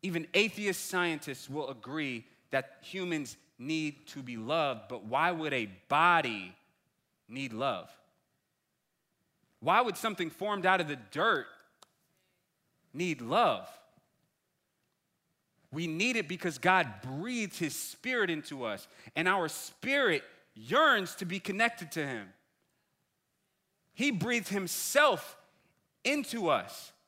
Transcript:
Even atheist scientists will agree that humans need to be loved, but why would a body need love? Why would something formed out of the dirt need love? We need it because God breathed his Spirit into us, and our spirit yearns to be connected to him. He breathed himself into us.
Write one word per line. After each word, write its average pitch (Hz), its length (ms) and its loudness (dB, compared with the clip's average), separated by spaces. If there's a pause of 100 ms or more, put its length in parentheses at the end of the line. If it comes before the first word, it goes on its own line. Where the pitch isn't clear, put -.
Even 170 320 -2
atheist 208 520 0
scientists 160 600 -2
will 135 220 -6
agree 127 560 -6 (240)
that - 320 -2
humans 170 540 -4 (200)
need 151 520 -4
to 139 140 -12
be 123 140 -8
loved, 123 520 -2
but 113 160 -10
why 139 260 2
would 156 220 -2
a 120 140 0
body 123 880 2 (720)
need 131 240 -8
love? 110 440 -4 (1600)
Why 175 200 6
would 226 160 2
something 185 320 -2
formed 196 380 -2
out 185 140 6
of 160 80 -2
the 143 80 -4
dirt 143 500 0 (1500)
need 160 280 -2
love? 123 480 2 (2000)
We 165 160 -4
need 196 300 0
it 202 100 -2
because 165 320 -4
God 170 420 2
breathed 196 560 -6
his 156 200 -4
Spirit 233 520 -2
into 151 360 -4
us, 104 240 -6 (260)
and 165 140 2
our 185 200 4
spirit 240 760 0 (300)
yearns 202 600 4
to - 100 -8
be 180 140 -4
connected 208 540 -2
to 156 120 -2
him. 110 300 -6 (1600)
He 277 160 0
breathed 226 380 0
himself 202 920 2 (640)
into 233 460 0
us. - 440 0 (160)